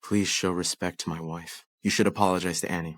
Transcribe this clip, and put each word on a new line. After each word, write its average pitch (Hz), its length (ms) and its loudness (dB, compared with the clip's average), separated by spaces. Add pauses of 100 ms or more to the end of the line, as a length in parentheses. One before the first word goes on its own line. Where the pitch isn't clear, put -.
please 101 260 2
show - 240 0
respect - 500 -2
to - 80 -6
my 82 120 -4
wife. 82 440 -10 (160)
You 101 80 0
should 104 180 4
apologize 92 540 2
to - 100 -4
Annie. 82 260 -4